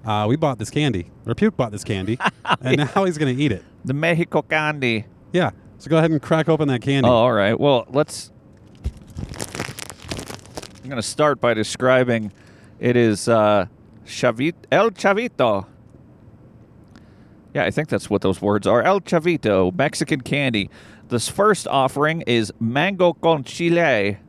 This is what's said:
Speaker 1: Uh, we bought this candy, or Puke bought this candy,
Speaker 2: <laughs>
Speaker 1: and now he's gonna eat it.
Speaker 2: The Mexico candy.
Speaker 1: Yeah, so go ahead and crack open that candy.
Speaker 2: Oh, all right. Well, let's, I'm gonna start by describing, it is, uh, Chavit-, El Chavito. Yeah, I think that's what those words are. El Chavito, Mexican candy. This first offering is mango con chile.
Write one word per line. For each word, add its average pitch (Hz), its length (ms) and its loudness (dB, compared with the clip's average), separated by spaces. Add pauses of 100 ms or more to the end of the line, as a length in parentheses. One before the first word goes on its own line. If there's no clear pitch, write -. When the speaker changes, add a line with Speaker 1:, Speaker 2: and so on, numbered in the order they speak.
Speaker 1:
Uh, 107 220 0
we 123 100 2
bought 147 200 -2
this - 140 -8
candy, 123 400 -2 (160)
or 120 80 -2
Puke 208 220 0
bought 117 160 -2
this 101 100 -10
candy, 101 340 -4 (220)
Speaker 2:
<laughs> - 220 -4
Speaker 1:
and 131 160 0 (180)
now 196 80 2
he's 175 160 -2
gonna 139 120 0
eat 135 200 0
it. 90 120 -6 (220)
Speaker 2:
The 131 80 -4
Mexico 160 480 0
candy. 143 640 -2 (280)
Speaker 1:
Yeah, 170 180 0 (260)
so - 120 -18
go 165 80 4
ahead 160 120 4
and 151 120 0
crack 160 280 0
open 156 200 2
that 123 120 0
candy. 139 260 2
Speaker 2:
Oh, 127 60 6
all 117 200 4
right. 104 260 2
Well, 135 300 2
let's, - 420 -4 (2500)
I'm 127 60 -14
gonna 123 140 -6
start 147 380 0
by 120 120 2
describing, 117 760 0 (480)
it 120 160 0
is, 113 320 2
uh, 104 380 4 (400)
Chavit-, 127 500 -2 (160)
El 202 200 4
Chavito. 185 720 0 (1900)
Yeah, 131 120 0
I 98 60 0
think 156 180 -4
that's - 200 -4
what 101 120 0
those 95 200 -2
words 101 240 0
are. 113 160 4
El 185 200 2
Chavito, 110 720 0
Mexican 139 460 -2
candy. 123 480 -4 (400)
This 120 180 -4
first 208 400 0
offering 143 540 0
is 117 380 0
mango 170 540 0
con 160 300 0
chile. 143 760 0 (120)